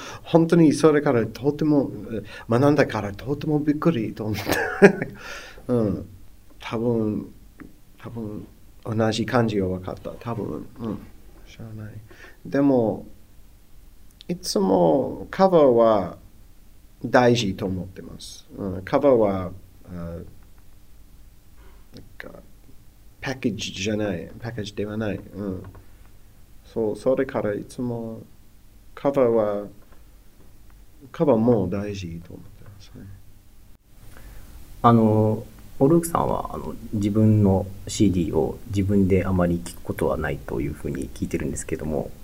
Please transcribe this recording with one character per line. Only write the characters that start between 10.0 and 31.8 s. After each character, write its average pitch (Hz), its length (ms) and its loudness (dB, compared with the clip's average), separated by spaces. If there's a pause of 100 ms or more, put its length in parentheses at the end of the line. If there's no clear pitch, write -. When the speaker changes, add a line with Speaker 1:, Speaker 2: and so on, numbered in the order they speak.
Speaker 1:
多 117 160 -8
分、 - 300 -8 (120)
う 117 120 -8
ん。 - 80 -6 (500)
知 - 100 -20
ら 113 60 -14 (180)
な 107 80 -14
い。 - 40 -18 (520)
で 135 140 0
も、 123 440 2 (1200)
い 180 80 -4
つ - 240 -4
も 170 720 2
カ 190 180 4
バ 175 100 6
ー 151 60 8
は 113 520 6 (880)
大 123 300 6
事 98 200 0
と 98 120 -6
思 92 160 -4
っ 90 40 -12
て - 140 -16
ま 90 200 -16
す。 - 260 -18 (100)
う 98 220 -6
ん、 98 40 -10
カ 131 180 0
バ 139 100 4
ー - 80 6
は、 98 320 0 (380)
あ、 95 40 -16
な 87 60 -10 (220)
ん 87 40 -14 (1900)
か、 - 140 -18 (920)
パ 135 120 -6
ッ 127 80 -10
ケ 131 80 -2
ー 95 80 -4
ジ - 160 -10
じ 95 180 -6
ゃ 107 60 -2
な 104 180 -2
い。 82 240 -8
パ 113 120 -10
ッ 113 40 -10
ケ 113 60 -8
ー 104 40 -10
ジ - 120 -14
で 101 100 -6
は 107 100 -10
な 107 160 -4
い。 87 40 -6
う - 260 -12
ん。 92 200 -6 (1040)
そ 110 280 -4
う、 107 40 -8
そ 131 200 2
れ 131 100 0
か 113 160 -4
ら 104 100 -2
い 101 120 -6
つ - 180 -12
も 113 400 -8 (720)
カ - 160 -2
バ 139 120 2
ー 120 40 6
は、 104 400 0 (1400)
カ - 140 -2
バ 139 100 6
ー - 20 6
も 110 320 4
大 101 260 -4